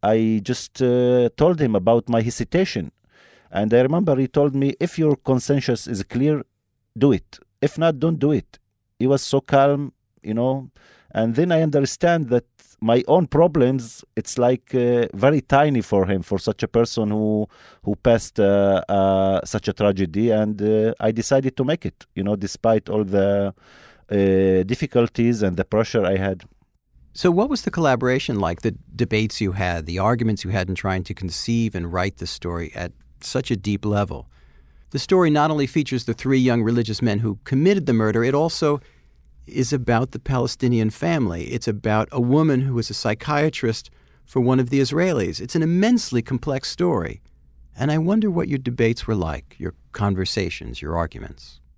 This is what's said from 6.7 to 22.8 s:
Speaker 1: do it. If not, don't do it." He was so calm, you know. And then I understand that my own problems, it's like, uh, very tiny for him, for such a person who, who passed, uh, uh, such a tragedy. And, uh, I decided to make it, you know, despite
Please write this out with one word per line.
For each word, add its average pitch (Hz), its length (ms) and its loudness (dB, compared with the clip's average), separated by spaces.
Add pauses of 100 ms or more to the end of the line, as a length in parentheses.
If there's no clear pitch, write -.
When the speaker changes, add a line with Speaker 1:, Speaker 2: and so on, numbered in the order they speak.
Speaker 1:
do 135 140 4
it. - 260 -4 (240)
If - 160 -2
not, 165 200 2
don't 160 200 0
do 143 140 0
it." - 260 -4 (400)
He 120 80 0
was 135 160 2
so 139 180 0
calm, 143 520 2 (300)
you 107 120 -6
know. 127 340 -2 (440)
And 113 240 0
then 175 160 2
I 160 100 4
understand 151 680 0
that 120 140 2 (480)
my 123 140 4
own 180 220 4
problems, 135 760 2 (120)
it's - 200 -6
like, 123 380 0
uh, 120 400 2
very 135 260 0
tiny 139 400 2
for 98 260 0
him, 98 160 0
for 98 160 -4
such - 240 -4
a 110 60 -4
person 113 420 0
who, 107 380 -2 (360)
who 104 120 -2
passed, - 440 0
uh, 98 480 4
uh, 98 560 2
such - 240 -4
a 101 40 -2
tragedy. 98 580 0
And, 107 300 0
uh, 107 320 2 (160)
I 113 40 0
decided 131 440 0
to 131 80 -2
make 151 220 -2
it, - 180 -10 (120)
you 98 100 -4
know, 104 100 0
despite 104 540 -2